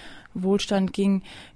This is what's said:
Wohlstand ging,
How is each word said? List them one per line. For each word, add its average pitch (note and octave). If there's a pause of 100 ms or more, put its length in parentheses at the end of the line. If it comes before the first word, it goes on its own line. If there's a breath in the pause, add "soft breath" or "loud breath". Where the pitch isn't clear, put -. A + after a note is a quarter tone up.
(340 loud breath)
Wohlstand F#3+
ging, G3 (320 loud breath)